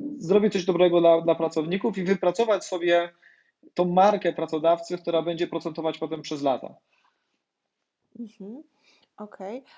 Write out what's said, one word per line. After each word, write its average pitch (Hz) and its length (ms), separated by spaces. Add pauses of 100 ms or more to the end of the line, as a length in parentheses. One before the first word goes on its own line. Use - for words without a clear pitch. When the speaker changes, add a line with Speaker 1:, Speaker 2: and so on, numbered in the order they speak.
(180)
Speaker 1:
zrobić 202 340
coś 185 120
dobrego 175 360
dla, 165 200
dla 165 140
pracowników 165 640
i 185 60
wypracować 185 600
sobie 175 460 (640)
tą 180 100
markę 180 480
pracodawcy, 160 680
która 165 240
będzie 170 240
procentować 160 520
potem 156 240
przez 147 200
lata. 135 320 (1500)
Speaker 2:
Mhm. 214 420 (540)
Okej. 214 460 (160)